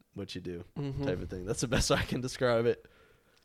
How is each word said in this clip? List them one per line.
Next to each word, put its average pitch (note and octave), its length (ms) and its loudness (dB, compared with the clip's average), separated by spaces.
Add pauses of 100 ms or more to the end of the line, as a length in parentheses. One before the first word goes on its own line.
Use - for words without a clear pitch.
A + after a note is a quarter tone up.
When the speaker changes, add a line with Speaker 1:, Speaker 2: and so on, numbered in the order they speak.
(140)
Speaker 1:
what G2 200 -8
you F#2 60 -6
do F2 220 -6 (160)
Speaker 2:
Mm-hmm. C#3 260 -4
Speaker 1:
type F#2 180 0
of F2+ 80 -8
thing. F#2 160 -6
That's A2+ 160 -2
the C3+ 60 2
best - 220 2
<laughs> - 0 -
I C#3 120 4
can - 180 -2
describe A#2+ 460 2
it. - 200 2 (580)